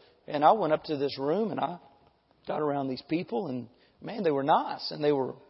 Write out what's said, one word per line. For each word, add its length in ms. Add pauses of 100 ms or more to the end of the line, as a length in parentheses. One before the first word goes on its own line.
(260)
And 160
I 100
went 200
up 120
to 120
this 220
room 320
and 100
I 160 (720)
got 140
around 260
these 180
people, 420
and 200 (320)
man, 220
they 80
were 120
nice, 500
and 120
they 80
were 220 (140)